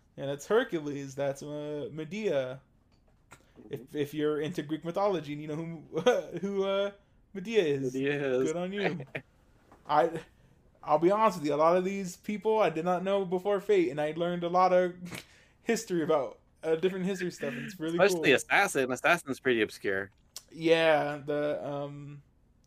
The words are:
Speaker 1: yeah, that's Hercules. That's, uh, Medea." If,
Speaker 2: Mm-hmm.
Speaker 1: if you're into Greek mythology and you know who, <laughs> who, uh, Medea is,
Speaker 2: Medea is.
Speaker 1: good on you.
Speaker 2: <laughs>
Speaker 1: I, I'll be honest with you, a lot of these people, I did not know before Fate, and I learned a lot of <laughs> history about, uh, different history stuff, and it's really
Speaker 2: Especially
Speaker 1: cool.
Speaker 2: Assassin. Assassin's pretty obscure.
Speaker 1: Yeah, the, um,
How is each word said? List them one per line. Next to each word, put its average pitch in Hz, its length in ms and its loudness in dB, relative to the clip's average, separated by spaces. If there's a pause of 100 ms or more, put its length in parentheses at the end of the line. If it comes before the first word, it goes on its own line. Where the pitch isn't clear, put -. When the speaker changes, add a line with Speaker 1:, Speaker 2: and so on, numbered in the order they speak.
(180)
Speaker 1:
yeah, 139 100 -8
that's 139 200 -8
Hercules. 147 680 -2
That's, 139 280 -4
uh, 147 500 -8
Medea." 151 680 -4 (1080)
If, - 120 -8
Speaker 2:
Mm-hmm. 131 120 -18
Speaker 1:
if 143 200 -2
you're 151 280 0
into 156 220 -4
Greek 151 220 -8
mythology 170 480 -2
and 147 80 -8
you 156 60 -10
know 151 80 -6
who, 165 460 -8
<laughs> 175 380 2
who, 196 260 -2
uh, 196 260 0 (420)
Medea 196 300 0
is, 135 380 0
Speaker 2:
Medea 139 400 0
is. 156 100 0
Speaker 1:
good 156 40 -4
on 180 160 -6
you. 180 300 -4 (140)
Speaker 2:
<laughs> - 0 - (720)
Speaker 1:
I, 156 240 4 (720)
I'll 151 160 2
be 170 120 4
honest 208 280 4
with 147 80 -4
you, 147 60 0
a 143 40 2
lot 165 200 6
of 185 80 0
these 196 320 -6
people, 214 420 -2
I 196 120 4
did 160 140 -4
not 180 180 0
know 196 220 0
before 185 360 0
Fate, 185 300 2
and 147 100 -4
I 151 160 -2
learned 175 260 -2
a 170 60 -2
lot 180 240 4
of 180 220 2 (480)
<laughs> - 200 -20
history 190 400 0
about, 143 360 0 (240)
uh, 160 120 2
different 185 300 0
history 180 260 -2
stuff, - 260 -8
and 143 80 -8
it's 196 140 -12
really 165 200 0
Speaker 2:
Especially 175 320 6
Speaker 1:
cool. - 20 8
Speaker 2:
Assassin. 135 580 2
Assassin's 143 480 0
pretty 120 220 2
obscure. 98 500 -2 (400)
Speaker 1:
Yeah, 160 760 4
the, 147 420 -2
um, 143 540 -10 (460)